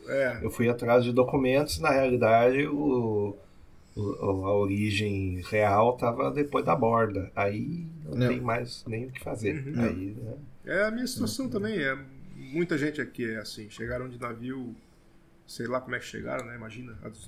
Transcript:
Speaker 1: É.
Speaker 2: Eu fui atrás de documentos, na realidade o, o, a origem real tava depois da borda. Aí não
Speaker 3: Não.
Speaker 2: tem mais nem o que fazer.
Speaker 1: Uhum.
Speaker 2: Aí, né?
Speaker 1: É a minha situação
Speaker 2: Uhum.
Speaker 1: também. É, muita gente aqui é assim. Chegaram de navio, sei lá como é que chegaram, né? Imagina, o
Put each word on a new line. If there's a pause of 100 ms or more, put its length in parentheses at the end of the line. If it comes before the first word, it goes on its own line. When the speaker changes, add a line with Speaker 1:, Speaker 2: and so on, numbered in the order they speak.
Speaker 1:
É.
Speaker 2:
Eu
fui
atrás
de
documentos,
na
realidade
o, (580)
o, (440)
a
origem (100)
real
tava
depois
da
borda.
Aí (200)
não
Speaker 3:
Não.
Speaker 2:
tem
mais
nem
o
que
fazer.
Speaker 1:
Uhum.
Speaker 2:
Aí,
né? (320)
Speaker 1:
É
a
minha
situação
Speaker 2:
Uhum.
Speaker 1:
também.
É, (360)
muita
gente
aqui
é
assim.
Chegaram
de
navio, (720)
sei
lá
como
é
que
chegaram,
né?
Imagina,
o (180)